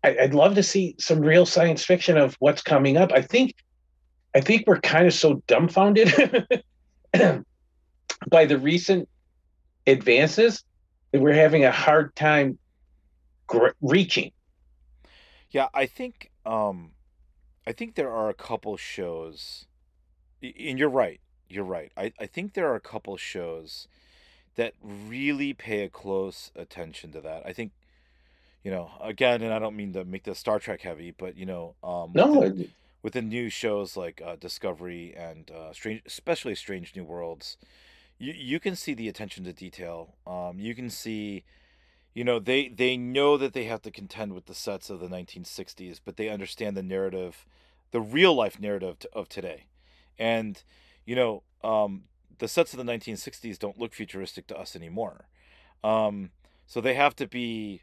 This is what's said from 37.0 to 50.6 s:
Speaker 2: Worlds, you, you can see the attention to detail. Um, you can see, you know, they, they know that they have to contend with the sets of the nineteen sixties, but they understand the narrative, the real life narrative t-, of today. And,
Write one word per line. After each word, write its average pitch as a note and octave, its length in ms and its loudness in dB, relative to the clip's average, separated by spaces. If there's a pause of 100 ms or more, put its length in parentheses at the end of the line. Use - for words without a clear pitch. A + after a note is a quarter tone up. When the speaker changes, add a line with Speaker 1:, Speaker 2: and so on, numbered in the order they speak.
Speaker 2:
Worlds, E2 520 -14 (600)
you, C3+ 180 -14
you C#3 240 -8
can F#3 160 -8
see - 180 -10
the A2+ 140 -10
attention F#2+ 360 -14
to F2+ 80 -14
detail. E2+ 600 -16 (120)
Um, F2+ 340 -12
you A2+ 140 -10
can B2 160 -14
see, G#2 520 -12 (720)
you A#2+ 80 -10
know, A#2+ 160 0
they, B2+ 300 0
they B2+ 280 -2
know C3+ 420 2
that C3 160 -4
they B2 100 -6
have A2 180 -8
to A2 80 -14
contend G2+ 440 -12
with F2+ 120 -16
the F#2 80 -20
sets - 360 -12
of F#2 100 -14
the F2+ 80 -12
nineteen F2+ 360 -14
sixties, - 600 -18
but F#2+ 140 -16
they G#2+ 100 -6
understand G2+ 480 -10
the F#2+ 60 -8
narrative, F#2 640 -8 (460)
the A#2+ 120 -4
real D#3 320 4
life A2 260 -2
narrative G2 400 -8
t-, - 140 -18
of G#2 140 -10
today. F2 360 -14 (540)
And, A2+ 440 -4 (440)